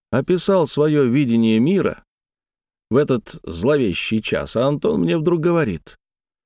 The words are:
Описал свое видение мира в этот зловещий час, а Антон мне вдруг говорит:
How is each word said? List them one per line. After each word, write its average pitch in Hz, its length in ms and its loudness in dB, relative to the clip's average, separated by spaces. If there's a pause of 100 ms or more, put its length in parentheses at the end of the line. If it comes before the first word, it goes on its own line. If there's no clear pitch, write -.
(100)
Описал 170 560 0
свое 147 380 2
видение 117 540 2
мира 147 440 0 (880)
в 113 60 2
этот 135 460 -2
зловещий 110 800 -2
час, 73 340 -4
а 123 100 0
Антон 147 360 -2
мне 170 160 0
вдруг 165 220 0
говорит: 151 560 -2 (500)